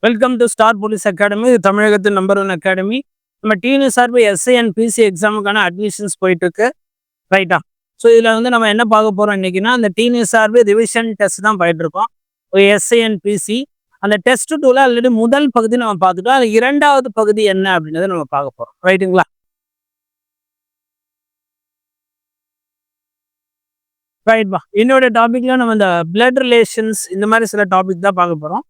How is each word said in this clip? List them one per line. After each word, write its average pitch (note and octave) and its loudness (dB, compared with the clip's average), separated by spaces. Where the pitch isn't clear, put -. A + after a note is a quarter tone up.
Welcome A#3+ 0
to A#3 2
Star A3 2
Police G#3+ -6
Academy. G3+ -2
இது A#3+ 4
தமிழகத்தின் G3+ 2
நம்பர் G3 0
ஒன் G3 -4
அகாடமி. F#3+ -4
நம்ம G#3+ 0
டி A#3+ -2
என் C#4 2
எஸ் - -2
சார்பு B3 0
எஸ் G3 -4
ஐ B3+ 4
and A3+ -2
பி A3 0
சி - 0
எக்ஸாமுக்கான G#3 -2
அட்மிஷன்ஸ் G3 -8
போயிட்டு F#3 0
இருக்கு. G#3 -2
ரைட்டா? F3+ 0
So, A#3 4
இதுல A3+ 4
வந்து A#3+ -2
நம்ம A3+ 0
என்ன A3+ 0
பார்க்க G#3+ 2
போறோம் G#3 0
இன்னைக்குன்னா, F#3+ -2
அந்த A3+ 0
டி A3 0
என் A#3+ 0
எஸ் - -6
சார்பு A3 4
ரிவிஷன் A3+ 0
டெஸ்ட் G3 -2
தான் G#3+ 0
போயிட்டு E3+ 0
இருக்கோம். F#3+ -4
ஒரு G3 4
எஸ் - -2
ஐ A#3 4
and G#3+ -4
பி G#3 -2
சி. G#3+ -4
அந்த G#3 0
டெஸ்ட் B3+ -2
டூல C4 4
already A#3+ 0
முதல் C4+ 2
பகுதி A3+ 0
நம்ம G#3+ -4
பார்த்துட்டோம். F#3 0
அது A#3+ 2
இரண்டாவது C4+ 2
பகுதி G#3+ 2
என்ன F#3+ 0
அப்படின்றத D#3+ -4
நம்ம D#3 -6
பார்க்க C#3 -6
போறோம். - -14
ரைட்டுங்களா? F#3 2
ரைட்பா. G#3+ 0
என்னோட C4 4
டாபிக்ல B3 0
நம்ம A3+ 0
இந்த G3 2
பிளட் B3+ 2
ரிலேஷன்ஸ் A3+ 0
இந்த G3 -2
மாதிரி A3+ 0
சில G#3 0
டாபிக் F#3+ -4
தான் F3+ -6
பார்க்க E3 -4
போறோம். G3 -8